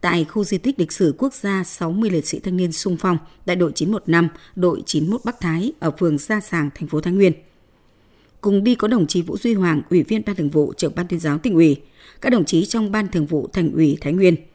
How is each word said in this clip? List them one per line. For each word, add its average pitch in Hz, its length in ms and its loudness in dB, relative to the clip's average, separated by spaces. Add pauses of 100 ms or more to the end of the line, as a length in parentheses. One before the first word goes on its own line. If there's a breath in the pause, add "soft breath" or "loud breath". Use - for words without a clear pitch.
tại 170 240 0
khu 208 200 -2
di 180 140 -2
tích 269 200 -2
lịch 165 140 -2
sử 160 260 2
quốc 262 160 -2
gia 196 300 -4
sáu 170 280 -4
mươi 214 180 0
liệt 160 160 0
sĩ - 140 -6
thanh 180 160 -4
niên 180 160 0
xung 180 240 -2
phong, 180 220 0 (280 soft breath)
đại 180 100 0
đội 170 180 2
chín 165 180 -2
một 214 140 -4
năm, 170 220 4 (280 loud breath)
đội 175 300 0
chín 160 240 -2
một 226 140 -4
Bắc 233 160 -6
Thái 180 400 -2
ở 165 100 -2
phường 151 280 0
Gia 214 220 -2
Sàng, 160 340 -4
thành 147 140 -10
phố 156 120 -2
Thái 175 120 -2
Nguyên. 190 200 4 (1080 soft breath)
Cùng 202 240 2
đi 240 100 4
có 214 140 -2
đồng 214 180 2
chí 175 160 -2
Vũ 170 140 -6
Duy 233 180 0
Hoàng, 170 360 2
Ủy 175 120 4
viên 220 240 -2
Ban 202 100 -4
Thường 147 140 -2
vụ, 151 260 2
Trưởng - 180 -2
ban 175 140 -4
Tuyên 170 120 -4
giáo 151 180 -2
Tỉnh 208 160 -2
ủy, 160 260 6 (400 soft breath)
các 254 100 0
đồng 220 140 4
chí 180 220 0
trong 214 260 -2
Ban 214 160 -2
Thường 160 180 0
vụ 151 260 -2
Thành 165 200 0
ủy 156 280 2
Thái 143 120 -4
Nguyên. 180 420 2